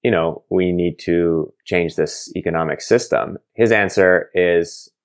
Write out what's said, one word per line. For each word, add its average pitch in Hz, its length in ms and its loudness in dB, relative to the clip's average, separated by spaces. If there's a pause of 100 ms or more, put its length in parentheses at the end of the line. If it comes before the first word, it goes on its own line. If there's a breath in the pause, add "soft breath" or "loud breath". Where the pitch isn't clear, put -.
you 127 80 0
know, 82 400 -2
"We 92 220 0
need 87 280 -2
to 85 520 0 (120)
change 87 320 -2
this - 380 -4
economic 82 460 -4
system." - 560 0 (180)
His 113 180 2
answer 92 640 2
is 87 560 0 (140)